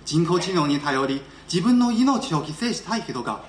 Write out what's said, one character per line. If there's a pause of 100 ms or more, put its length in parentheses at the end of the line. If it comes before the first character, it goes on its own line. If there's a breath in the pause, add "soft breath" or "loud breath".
人
工
知
能
に
頼
り、 (300 loud breath)
自
分
の
命
を
犠
牲
し
た
い
人
が